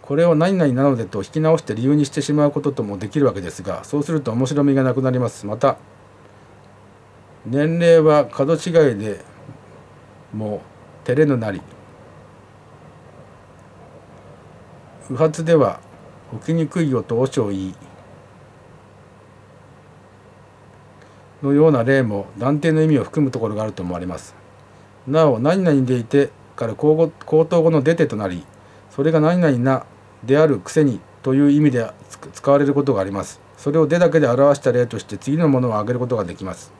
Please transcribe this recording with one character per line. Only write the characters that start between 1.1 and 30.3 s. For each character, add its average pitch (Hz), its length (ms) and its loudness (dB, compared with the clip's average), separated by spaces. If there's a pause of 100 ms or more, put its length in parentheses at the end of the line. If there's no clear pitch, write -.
引 - 80 -12
き 156 100 -4
直 160 160 4
し 160 60 -8
て - 120 -6
理 113 80 -4
由 139 120 2
に 151 100 2
し 139 60 -6
て 151 100 -4
し 147 140 -2
ま 147 100 2
う 147 60 2
こ 143 100 -4
と 139 120 -2
と 131 100 -6
も 101 160 -8
で 104 100 -10
き 156 100 -6
る 143 60 2
わ 113 80 2
け 98 80 -8
で 87 100 -10
す - 120 -14
が、 92 220 -8
そ 147 160 -6
う - 20 -4
す 165 100 -6
る 156 80 -2
と 120 120 -6
面 127 140 0
白 143 160 -2
み 143 120 2
が 135 80 0
な 127 100 0
く 127 80 -2
な 131 100 -2
り 127 80 -2
ま 120 120 -2
す。 - 160 -16
ま 107 100 -8
た、 131 220 0 (1700)
年 147 320 -2
齢 170 240 6
は 147 240 4
角 147 300 -2
違 160 360 2
い 101 60 -6
で 104 260 -8 (1080)
も 107 260 -8 (440)
照 127 140 0
れ 156 60 4
ぬ 139 140 0
な 110 120 -6
り。 95 120 -10 (3500)
不 127 80 -8
発 156 260 0
で 165 120 2
は 120 260 2 (600)
起 - 80 -12
き 160 40 -2
に 165 140 0
く 170 160 -4
い 147 80 0
よ 117 120 -2
と 117 160 -4
和 131 80 0
尚 120 220 -2
言 98 100 -4
い。 92 160 -8 (3750)
の 139 120 0
よ 156 140 6
う 156 40 6
な 120 100 2
例 135 200 2
も 101 240 -4 (100)
断 143 240 -2
定 160 120 0
の 156 100 2
意 156 60 2
味 147 100 4
を 107 60 0
含 151 200 -2
む 131 60 -2
と 120 100 -8
こ 110 80 -4
ろ 104 60 -6
が 107 80 -6
あ 110 40 -4
る 104 60 -8
と 90 100 -12
思 90 120 -6
わ 87 60 -8
れ 90 40 -10
ま 87 140 -10
す。 - 160 -20 (720)
な 151 240 2
お、 113 80 0
何 175 260 0
々 139 220 2
で 127 100 0
い 117 80 -4
て 139 240 2 (280)
か 117 100 -6
ら 110 80 -8
口 151 200 2
語、 160 140 2
口 156 380 0
頭 170 160 2
語 165 80 4
の 160 100 2
出 156 140 2
て 165 120 2
と 117 100 -8
な 104 120 -4
り、 87 160 -8 (460)
そ 139 120 -6
れ 156 80 2
が 160 100 2
何 175 200 2
々 147 160 2
な 131 300 0 (380)
で 135 140 2